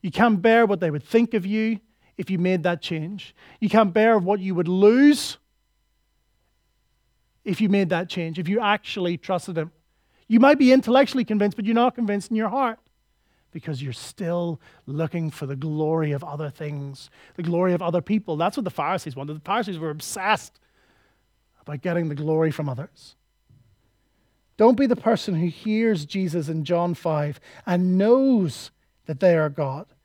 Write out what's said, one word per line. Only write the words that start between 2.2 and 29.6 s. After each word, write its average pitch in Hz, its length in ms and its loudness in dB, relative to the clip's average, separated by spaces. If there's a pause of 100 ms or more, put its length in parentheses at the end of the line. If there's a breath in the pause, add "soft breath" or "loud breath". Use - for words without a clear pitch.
you 190 80 -2
made 180 260 0
that 175 180 -2
change. 170 520 -10 (260 soft breath)
You 220 100 -2
can't 214 240 4
bear 220 240 4
what 196 220 0
you 190 140 -4
would 170 140 -2
lose 226 680 6 (2000)
if 202 180 -2
you 214 80 2
made 196 200 2
that 170 200 -2
change, 165 280 -6
if 165 100 -6
you 202 120 0
actually 202 580 -2
trusted 180 400 -6
him. 160 140 -6 (560)
You 226 120 4
might 277 200 6
be 254 120 8
intellectually 262 540 4
convinced, 208 320 0
but 208 80 -6
you're 226 100 0
not 240 200 2
convinced 208 340 -4
in 220 80 -2
your 214 120 -2
heart 240 300 -2 (720)
because 143 300 -8
you're 139 100 -8
still 170 720 -6 (240 soft breath)
looking 160 460 -4
for - 140 -10
the 139 100 -8
glory 156 560 -2
of 143 120 -6
other 147 260 -10
things, 143 600 -12 (260 soft breath)
the 180 80 -10
glory 175 300 0
of 175 80 -2
other 175 200 -2
people. 196 360 -4
That's 175 180 -2
what 254 80 -6
the 180 60 -4
Pharisees 160 460 -6
wanted. 147 200 -10
The 156 60 -16
Pharisees 196 380 -4
were 160 100 -6
obsessed 190 720 -4 (1000)
about 147 220 -12
getting 170 260 -2
the 147 80 -6
glory 156 360 0
from 147 180 -6
others. - 460 -12 (1400)
Don't 226 220 6
be 277 80 2
the 233 100 2
person 214 400 -2
who 170 120 0
hears 214 580 -2
Jesus 170 420 -4
in 160 160 -4
John 170 300 -2
five 151 460 -4 (260 loud breath)
and 180 320 0
knows 233 720 2 (360)
that 147 120 -8
they 175 180 4
are 156 120 0
God 139 380 -6 (180)